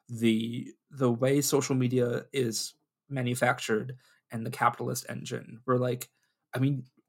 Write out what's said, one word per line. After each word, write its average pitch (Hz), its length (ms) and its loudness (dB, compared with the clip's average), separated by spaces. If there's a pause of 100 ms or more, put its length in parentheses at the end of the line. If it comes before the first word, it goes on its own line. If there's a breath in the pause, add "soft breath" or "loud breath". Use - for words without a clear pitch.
the, 113 640 0 (160)
the 131 220 2
way 131 300 2
social 139 340 2
media 123 580 2
is 123 400 -2 (360)
manufactured 123 880 0 (340 soft breath)
and 113 140 -6
the 127 60 -6
capitalist 123 580 0
engine, - 560 -10
where, 123 120 4
like, 123 320 -2 (440)
I 123 60 -2
mean, 131 260 2 (240)